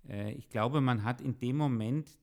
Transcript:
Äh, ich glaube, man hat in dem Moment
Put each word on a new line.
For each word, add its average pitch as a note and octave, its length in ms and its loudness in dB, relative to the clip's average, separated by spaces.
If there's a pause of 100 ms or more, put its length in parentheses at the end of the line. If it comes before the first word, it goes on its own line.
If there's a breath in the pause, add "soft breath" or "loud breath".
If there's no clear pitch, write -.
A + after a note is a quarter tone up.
Äh, G#2 260 -6
ich - 140 -12
glaube, B2 320 2
man B2 240 4
hat B2+ 180 -2
in B2+ 180 -4
dem B2 180 0
Moment C3+ 640 0